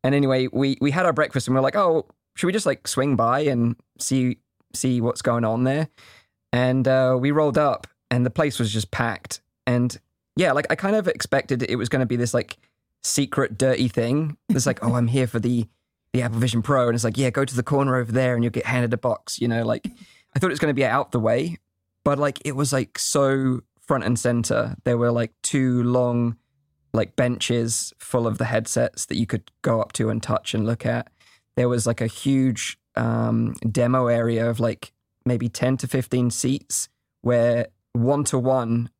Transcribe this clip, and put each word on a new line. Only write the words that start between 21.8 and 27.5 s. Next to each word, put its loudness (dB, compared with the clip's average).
but, 2
like, -2
it -4
was, 0
like, -4
so 2
front -2
and 2
center. 0
There 2
were, 2
like, -2
two 0
long, 2
like, 0
benches -2